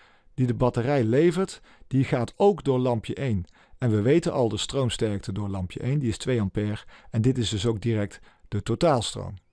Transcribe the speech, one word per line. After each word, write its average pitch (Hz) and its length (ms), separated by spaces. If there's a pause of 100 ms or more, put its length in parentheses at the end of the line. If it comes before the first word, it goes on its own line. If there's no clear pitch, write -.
(340)
die 127 140
de 120 60
batterij 123 500
levert, 165 580 (260)
die 131 160
gaat 120 340
ook 196 260
door 131 160
lampje 120 360
één. 110 300 (320)
En 123 120
we 107 120
weten 156 320
al 120 160
de 104 80
stroomsterkte 110 760
door 101 180
lampje 95 300
één, 139 200
die 127 100
is 104 80
twee 123 240
ampère. 104 420 (260)
En 113 120
dit 131 160
is 117 120
dus 107 160
ook 110 160
direct 107 380 (280)
de 104 160
totaalstroom. 135 720 (200)